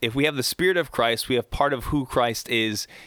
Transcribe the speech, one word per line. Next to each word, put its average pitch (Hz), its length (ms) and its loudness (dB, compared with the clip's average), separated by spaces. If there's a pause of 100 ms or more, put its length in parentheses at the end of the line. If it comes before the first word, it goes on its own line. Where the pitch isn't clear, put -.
If 117 120 -2
we 139 120 2
have 151 100 0
the 127 80 -2
Spirit 185 340 0
of 160 140 -2
Christ, 113 380 0
we 127 60 2
have 120 140 -2
part 143 240 0
of 120 120 -4
who 143 200 -2
Christ 120 440 0
is 110 360 0 (220)